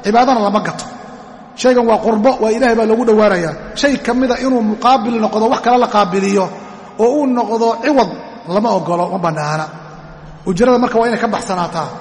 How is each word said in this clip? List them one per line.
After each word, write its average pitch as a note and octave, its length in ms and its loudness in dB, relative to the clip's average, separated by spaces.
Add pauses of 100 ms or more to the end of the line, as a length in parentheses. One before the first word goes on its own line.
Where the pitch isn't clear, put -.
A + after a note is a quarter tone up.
Cibaadana A#3 360 4
lama G3+ 200 0
gato. - 240 -8 (720)
Shaygan B3 300 2
waa G#3+ 120 2
qurbo, A#3 420 2
waa A3 100 2
Ilaahay A#3 260 2
baa A3+ 100 2
loogu A#3 180 2
dhowaanayaa. G3+ 720 2
Shay C#4+ 240 0
ka A#3+ 160 -2
mida B3 240 0
inuu B3+ 240 0
muqaabil A3+ 580 0
noqdo, G#3+ 300 0
wax - 100 0
kale B3 180 2
la A#3+ 80 2
qaabiliyo, G3 640 0 (500)
oo A3+ 100 4 (100)
uu C#4+ 80 2
noqdo A3+ 560 0
ciwad, B3+ 280 2 (380)
lama G#3+ 220 0
ogolo, F3 420 -2
ma F#3+ 60 -4
bannaana. D#3 480 -4 (800)
Ujrada A#3+ 320 2
marka A#3 200 0
waa A#3 100 2
inay A3 100 -2
ka A3+ 100 -2
baxsanaataa. E3+ 600 -4 (120)